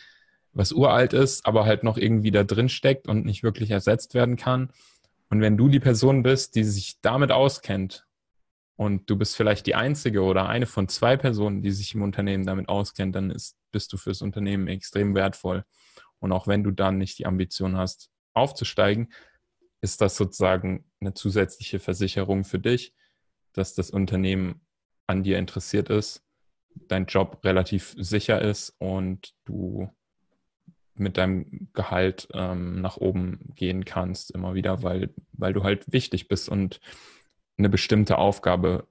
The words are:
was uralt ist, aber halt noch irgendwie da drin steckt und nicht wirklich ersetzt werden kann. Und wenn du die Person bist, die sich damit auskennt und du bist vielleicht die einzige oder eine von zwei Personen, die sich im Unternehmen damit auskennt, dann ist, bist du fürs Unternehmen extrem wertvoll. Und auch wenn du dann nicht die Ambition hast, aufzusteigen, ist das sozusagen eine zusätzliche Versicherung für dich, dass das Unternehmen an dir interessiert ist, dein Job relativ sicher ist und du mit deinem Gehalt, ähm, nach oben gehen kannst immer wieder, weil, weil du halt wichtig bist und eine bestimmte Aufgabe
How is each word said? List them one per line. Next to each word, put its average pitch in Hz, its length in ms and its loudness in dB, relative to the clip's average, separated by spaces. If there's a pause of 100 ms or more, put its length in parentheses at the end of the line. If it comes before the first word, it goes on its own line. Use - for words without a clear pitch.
(540)
was 95 180 0
uralt 123 400 4
ist, 131 320 2
aber 110 220 4
halt 107 180 2
noch 113 140 0
irgendwie 107 320 2
da 101 120 4
drin 113 280 2
steckt - 360 0
und 107 200 0
nicht 104 160 -4
wirklich 110 280 -2
ersetzt 107 440 0
werden 120 220 2
kann. 127 360 -2 (560)
Und 107 120 2
wenn 107 160 4
du 123 120 6
die 139 120 6
Person 127 420 4
bist, 131 340 2
die 110 80 4
sich 101 360 -2
damit 127 320 2
auskennt 98 760 0 (680)
und 101 320 -2
du 104 80 0
bist 107 180 -2
vielleicht 104 320 2
die - 80 0
einzige 120 480 0
oder 95 260 4
eine 120 180 0
von 95 220 -2
zwei 123 280 2
Personen, 104 460 0
die 98 80 0
sich 98 240 -6
im 107 80 -2
Unternehmen 98 420 -2
damit 95 240 -4
auskennt, 98 480 -2
dann 98 140 -2
ist, - 260 -12 (160)
bist - 220 -6
du - 20 -6
fürs 98 240 -6
Unternehmen 98 480 -4
extrem 98 460 -2
wertvoll. 95 500 -2 (540)
Und 95 140 -2
auch 95 140 -2
wenn 101 160 2
du 104 80 0
dann 95 280 0
nicht 95 200 -4
die - 80 -6
Ambition 92 520 -2
hast, - 320 -6 (240)
aufzusteigen, 113 760 0 (720)
ist - 200 -4
das 98 160 2
sozusagen 95 680 0 (160)
eine 98 140 -6
zusätzliche 98 640 -2
Versicherung 98 640 -2
für 95 140 -4
dich, 120 360 -2 (600)
dass 95 200 -4
das - 160 -4
Unternehmen 95 720 -2 (460)
an 95 160 -2
dir 95 160 0
interessiert 95 500 -4
ist, - 340 -2 (520)
dein 92 320 -4
Job - 360 -2
relativ 95 560 0
sicher 101 420 0
ist - 380 -4
und 92 560 -6 (100)
du 98 460 -8 (1040)
mit 95 220 -4
deinem 92 560 -2
Gehalt, 92 640 -2
ähm, 90 460 -6
nach 92 180 -6
oben 92 560 -2
gehen 92 300 -4
kannst 90 460 -6
immer 90 240 -6
wieder, 95 280 -2
weil, 92 300 -4 (200)
weil 92 200 -4
du 95 120 -2
halt 98 260 -2
wichtig - 380 -2
bist - 200 -4
und 98 320 -2 (800)
eine 104 100 4
bestimmte 98 500 2
Aufgabe 90 720 2